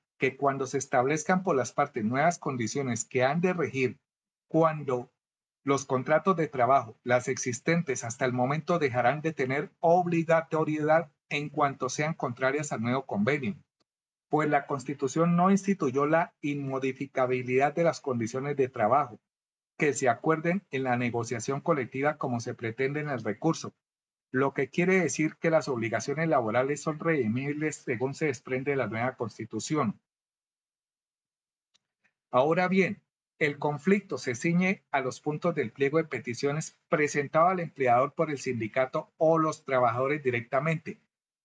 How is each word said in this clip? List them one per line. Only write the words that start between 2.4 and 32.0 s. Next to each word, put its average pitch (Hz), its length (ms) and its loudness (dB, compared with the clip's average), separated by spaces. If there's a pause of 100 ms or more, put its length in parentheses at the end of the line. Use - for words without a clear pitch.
que 127 180 0
han 147 180 2
de 185 120 2
regir, 135 460 -2 (480)
cuando 147 640 0 (520)
los 135 220 0
contratos 156 520 2
de 160 100 0
trabajo, 123 560 2
las 123 240 0
existentes 131 760 -2
hasta 120 220 -6
el 123 80 0
momento, 143 440 0
dejarán 131 440 0
de 160 120 -2
tener 139 460 -4
obligatoriedad 160 1300 2 (180)
en 147 200 -4
cuanto 139 400 0
sean 151 240 -2
contrarias 139 580 -2
al 120 120 -4
nuevo 123 240 -2
convenio, 117 480 0 (760)
pues 151 180 2
la 143 200 2
Constitución 143 680 0
no 180 140 4
instituyó 185 560 2
la 165 360 0
inmodificabilidad 135 1300 0
de 170 100 0
las 160 160 2
condiciones 131 560 -4
de 135 140 2
trabajo 120 500 0 (600)
que 147 140 4
se 131 140 0
acuerden 160 600 2
en 135 140 -4
la 127 120 2
negociación 120 640 -2
colectiva 143 560 0
como 123 220 -2
se 117 140 -8
pretende 135 460 -4
en 147 100 -6
el 123 140 -6
recurso, 113 500 -2 (580)
lo 131 220 0
que 135 160 -4
quiere 185 300 2
decir 156 380 -2
que 170 120 -2
las 156 180 2
obligaciones 123 600 -2
laborales 135 540 0
son 151 180 -4
redimibles 147 800 -2
según 131 360 -4
se 160 120 -4
desprende 135 460 -4
de 139 60 0
la 123 100 0
nueva 117 280 -4
Constitución. 113 840 -4 (2250)